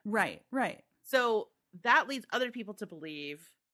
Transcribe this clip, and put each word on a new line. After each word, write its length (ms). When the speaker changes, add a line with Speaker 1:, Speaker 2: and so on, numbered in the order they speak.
Speaker 1:
Right, 460
right. 320
Speaker 2:
So 480
that 240
leads 240
other 200
people 240
to 120
believe 640